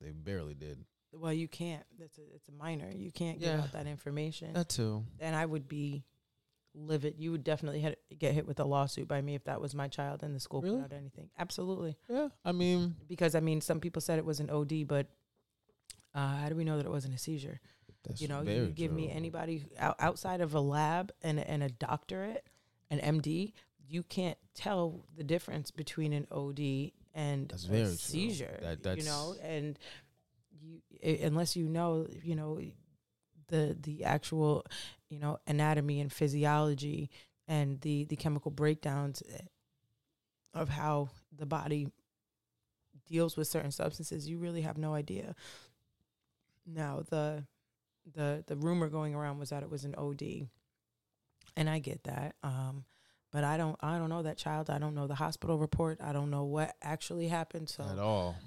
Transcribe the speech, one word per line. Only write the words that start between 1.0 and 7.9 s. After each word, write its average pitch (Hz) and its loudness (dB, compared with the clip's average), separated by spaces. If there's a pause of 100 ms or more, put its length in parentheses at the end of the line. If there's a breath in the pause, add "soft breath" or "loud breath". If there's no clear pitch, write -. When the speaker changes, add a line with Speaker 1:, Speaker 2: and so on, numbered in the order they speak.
Speaker 2:
Well, 160 -4
you 160 -2
can't. 170 -8 (140)
It's 165 -20
a, 156 -20 (120)
it's - -20
a 147 -18
minor. 147 -6
You 180 -8
can't 165 -2
give 170 0
Speaker 1:
Yeah. 156 4
Speaker 2:
out 139 -4
that 143 -6
information. 147 -4
Speaker 1:
That 175 2
too. 107 0 (160)
Speaker 2:
And 160 0
I 156 2
would 156 -2
be 143 -4 (720)
livid. 151 0
You 160 -2
would 151 -2
definitely 151 0
hit, 151 0 (180)